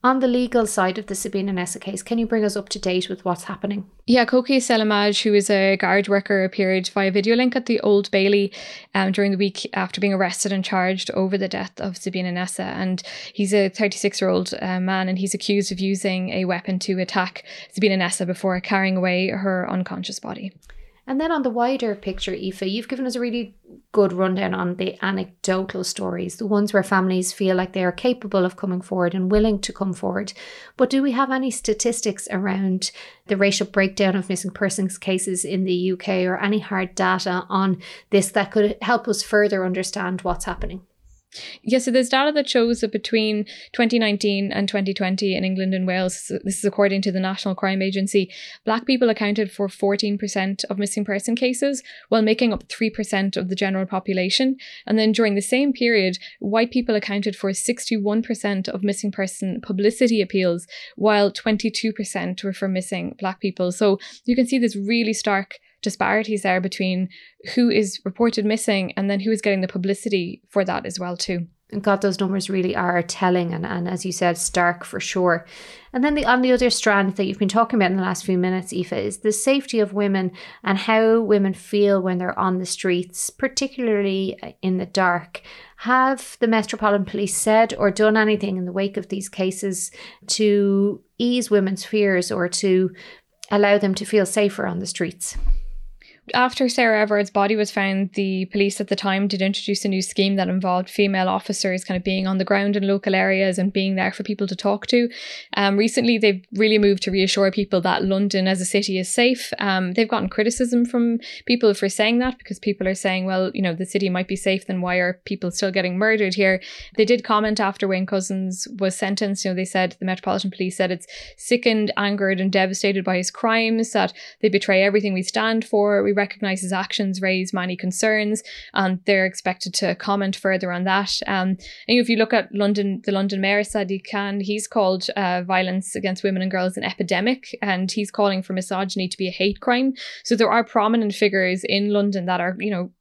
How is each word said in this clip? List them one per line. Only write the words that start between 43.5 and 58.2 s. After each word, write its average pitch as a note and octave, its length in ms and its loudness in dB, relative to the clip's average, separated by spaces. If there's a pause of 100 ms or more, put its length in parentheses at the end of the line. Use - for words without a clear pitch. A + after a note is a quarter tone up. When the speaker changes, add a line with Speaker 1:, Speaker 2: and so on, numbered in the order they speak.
Speaker 2:
twenty A#3+ 260 2
nineteen G3+ 540 0
and G3 160 0
twenty G3 260 -2
twenty F#3+ 400 0
in F#3+ 120 0
England F#3+ 280 0
and F#3 140 0
Wales, F#3 280 0 (140)
s-, - 140 -6
this G3 140 -4
is - 80 -6
according G3 380 2
to G3+ 100 -2
the F#3 80 0
National F#3+ 340 -2
Crime F#3+ 260 -2
Agency, F#3+ 480 0 (360)
Black A3+ 200 -2
people B3 240 4
accounted G#3 400 0
for G3+ 200 -4
fourteen G3+ 480 0
percent G3 520 -4
of G3 80 -4
missing G3+ 280 -2
person G#3 320 -2
cases, C4 460 -2 (260)
while A3 120 4
making A3+ 300 4
up - 160 -6
three A3+ 220 -2
percent G3 480 -2
of F#3 100 -2
the F#3 80 -2
general F#3+ 300 0
population. F#3+ 720 0 (280)
And A3 140 2
then A3 140 4
during G#3+ 220 2
the G3+ 60 0
same C4+ 300 0
period, G#3+ 460 2 (240)
white A3+ 280 2
people A#3+ 260 0
accounted G3+ 420 -2
for G3 160 -2
sixty-one A3 680 -2